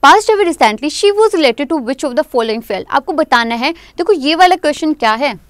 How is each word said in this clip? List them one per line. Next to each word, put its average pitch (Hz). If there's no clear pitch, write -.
passed 403
away 392
recently, 262
she 403
was 427
related 285
to 320
which -
of 247
the 294
following 226
field? 190
आपको 277
बताना 240
है। 247
देखो -
ये 302
वाला 359
क्वेश्चन 311
क्या 226
है 247